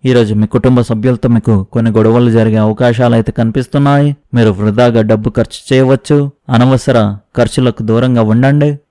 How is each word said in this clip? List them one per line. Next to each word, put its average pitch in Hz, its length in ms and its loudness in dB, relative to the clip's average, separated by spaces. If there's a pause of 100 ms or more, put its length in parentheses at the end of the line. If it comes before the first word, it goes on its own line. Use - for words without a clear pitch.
ఈ 127 80 2
రోజు 110 240 2
మీ 107 60 2 (100)
కుటుంబ 127 240 2 (100)
సభ్యులతో 120 460 -2
మీకు 113 180 0 (200)
కొన్ని 113 240 -2
గొడవలు 117 400 2
జరిగే 110 280 2
అవకాశాలు 120 520 0
అయితే 113 220 -2
కనిపిస్తున్నాయి. 139 680 0 (260)
మీరు 113 220 2
వృధాగా 113 440 0 (100)
డబ్బు 110 260 -2
ఖర్చు - 220 -4 (100)
చేయవచ్చు. 131 480 0 (380)
అనవసర 127 420 2 (400)
ఖర్చులకు 120 520 -2
దూరంగా 120 440 0
ఉండండి. 139 360 2 (220)